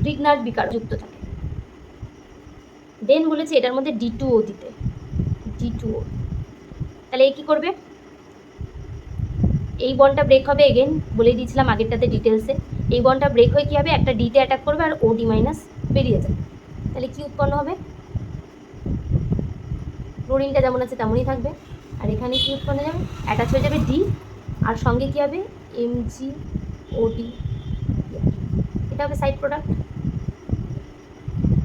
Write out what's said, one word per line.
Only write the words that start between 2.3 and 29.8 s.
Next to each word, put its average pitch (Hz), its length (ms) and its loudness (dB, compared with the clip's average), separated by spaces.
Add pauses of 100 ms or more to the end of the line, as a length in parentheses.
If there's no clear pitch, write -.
দেন 302 240 6
বলেছে 311 280 0
এটার 247 180 2
মধ্যে 262 140 0 (100)
ডি 233 80 -2 (100)
টু 269 80 -2 (100)
ও - 20 4 (100)
দিতে, - 180 -14 (920)
ডি 233 100 -2 (100)
টু 226 80 -6 (120)
ও। - 20 -6 (1040)
তাহলে 262 220 2
এ - 80 2
কী 294 140 -12
করবে? 311 180 2 (2250)
এই 269 120 0
বন্ডটা 277 300 8
ব্রেক 269 220 8
হবে, 285 200 6
again 262 200 4 (260)
বলে 226 200 8
দিয়েছিলাম 254 360 0
আগেরটাতে 226 420 0
ডিটেলসে, 220 380 2 (420)
এই 247 100 4
বন্ডটা 269 300 4
ব্রেক 240 200 8
হয়ে 294 140 4
কী 294 100 0
হবে? 302 180 2
একটা 262 220 4
ডিতে 240 220 2
অ্যাটাক 262 260 2
করবে 302 200 2
আর 302 60 0 (140)
ওডি 226 240 2
মাইনাস - 280 2 (360)
বেরিয়ে - 280 4
যাবে। - 160 -2 (520)
তাহলে 254 220 -6
কী 277 140 -12
উৎপন্ন 277 340 0
হবে? 311 120 -4 (2500)
ক্লোরিনটা 269 400 0
যেমন 254 200 0
আছে 254 140 -8
তেমনই 233 300 0
থাকবে। 262 200 -2 (520)
আর 208 140 -2
এখানে 247 280 -4
কী 269 140 -2
উৎপন্ন 277 300 -2
যাবে? 339 120 -4 (280)
অ্যাটাচ 226 260 0
হয়ে 269 120 4
যাবে 285 120 2 (120)
ডি, 277 80 2 (680)
আর 226 80 0 (100)
সঙ্গে 254 280 2
কী 294 120 -8
হবে? 302 140 -4 (440)
এমজিওডি। 233 1400 -4 (1600)
এটা 285 140 -4
হবে 285 160 -4
সাইড 277 200 0
প্রোডাক্ট। 285 260 -2 (2000)